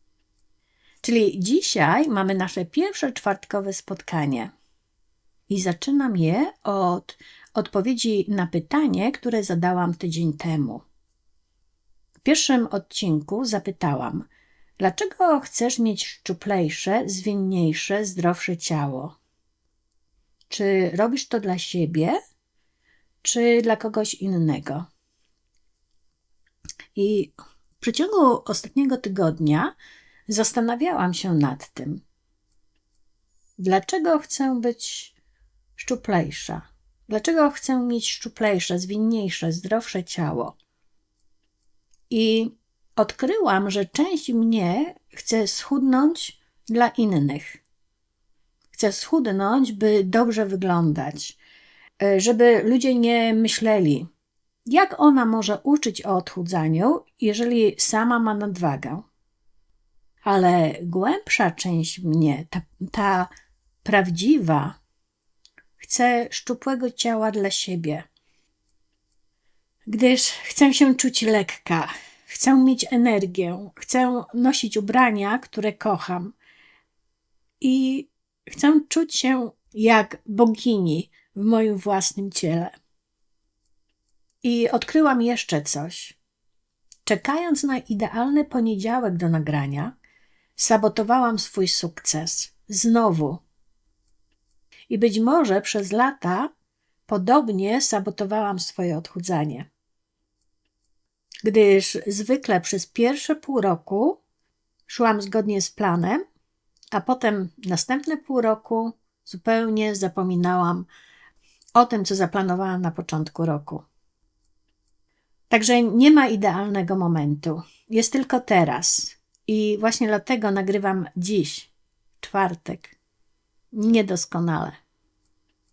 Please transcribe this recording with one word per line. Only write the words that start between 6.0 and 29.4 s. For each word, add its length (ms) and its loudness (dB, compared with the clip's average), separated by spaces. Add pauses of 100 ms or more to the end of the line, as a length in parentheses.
je 360 2 (100)
od 560 -2 (360)
odpowiedzi 720 -2
na 180 0
pytanie, 640 0
które 320 -4
zadałam 500 0
tydzień 380 -2
temu. 480 -4 (1400)
W 20 -20
pierwszym 440 2
odcinku 800 -4
zapytałam, 800 -4 (540)
„Dlaczego 640 0
chcesz 380 -4
mieć 280 -2
szczuplejsze, 1000 -2
zwinniejsze, 1000 -2
zdrowsze 520 -2
ciało? 640 -6 (1300)
Czy 460 0
robisz 340 -2
to 120 -2
dla 180 -4
siebie, 640 -2 (1000)
czy 400 4
dla 140 2
kogoś 380 -4
innego?” 720 -2 (2000)
I 360 0 (440)
w 40 -20
przeciągu 640 2
ostatniego 520 -2
tygodnia 800 0 (520)